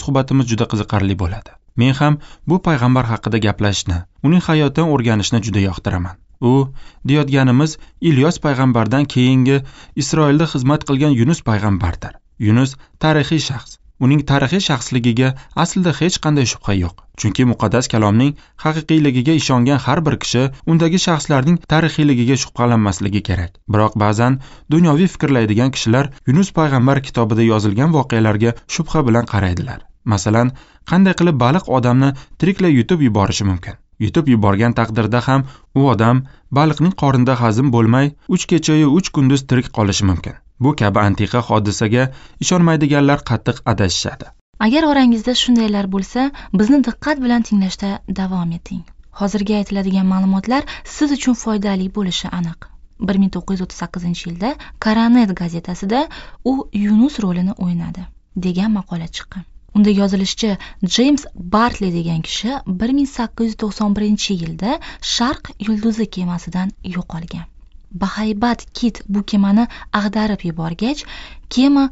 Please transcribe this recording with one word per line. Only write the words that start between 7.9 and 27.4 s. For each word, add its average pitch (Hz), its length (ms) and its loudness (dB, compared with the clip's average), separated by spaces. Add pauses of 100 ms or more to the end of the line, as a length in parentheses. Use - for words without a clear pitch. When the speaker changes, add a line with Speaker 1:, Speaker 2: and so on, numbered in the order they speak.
Speaker 1:
Ilyos 147 340 2
payg'ambardan 127 680 2
keyingi 131 480 4 (420)
Isroilda 151 500 2
xizmat 143 360 0
qilgan 143 300 2
Yunus 143 320 2
payg'ambardir. 98 680 -2 (300)
Yunus 127 280 2 (300)
tarixiy 156 460 0
shaxs. - 260 -12 (280)
Uning 143 240 4
tarixiy 139 380 2
shaxsligiga 123 600 0 (360)
aslida 175 340 0
hech 175 260 0
qanday 147 280 2
shubha - 220 -4
yo'q. 90 220 -2 (260)
Chunki 110 240 0
muqaddas 117 460 0
kalomning 113 400 2 (320)
haqiqiyligiga 156 760 2
ishongan 127 440 2
har 139 200 0
bir 135 180 0
kishi - 180 0 (300)
undagi 165 340 2
shaxslarning 156 540 0 (140)
tarixiyligiga 143 680 2
shubhalanmasligi 104 840 0
kerak. 87 240 -2 (220)
Biroq 107 300 2
ba'zan 117 360 2 (320)
dunyoviy 170 420 4
fikrlaydigan 123 600 0
kishilar 131 360 0 (140)
Yunus 175 320 2
payg'ambar 135 500 2
kitobida 113 440 2